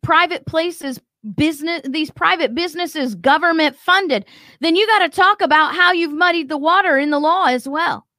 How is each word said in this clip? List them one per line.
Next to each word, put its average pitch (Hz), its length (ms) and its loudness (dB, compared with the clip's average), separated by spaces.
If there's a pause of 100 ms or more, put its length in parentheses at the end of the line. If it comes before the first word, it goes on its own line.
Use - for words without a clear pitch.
private 339 420 0
places 320 560 -6 (360)
business, 311 520 -2
these 311 220 -4
private 320 440 -2
businesses 320 600 -6
government 302 600 0
funded. 349 480 0 (360)
Then 330 140 2
you 415 140 2
gotta 392 200 2
talk 392 320 2
about 302 340 2
how 359 180 4
you've 339 200 -2
muddied 330 360 0
the 302 100 -6
water 330 400 2
in 294 120 0
the 294 100 0
law 339 260 2
as 254 220 -2
well. 294 380 -4 (120)